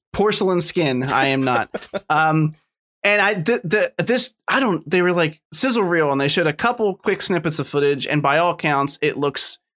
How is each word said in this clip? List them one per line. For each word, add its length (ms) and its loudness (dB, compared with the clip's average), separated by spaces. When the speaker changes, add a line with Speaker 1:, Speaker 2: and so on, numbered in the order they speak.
Speaker 1:
porcelain 480 0
skin, 440 0
I 220 2
am 180 0
not. 260 0
Speaker 2:
<laughs> 100 -6
Speaker 1:
Um, 440 2
and 200 2
I, 120 2
the, 300 0
the, 380 0
this, 320 0
I 140 0
don't, 280 -2
they 140 2
were 100 2
like, 280 -2
sizzle 320 0
reel, 280 2
and 80 0
they 80 0
showed 180 2
a 60 2
couple 440 -2
quick 260 -2
snippets 360 -2
of 100 -4
footage, 380 0
and 160 0
by 160 2
all 180 2
counts, 440 -2
it 160 -2
looks 420 -2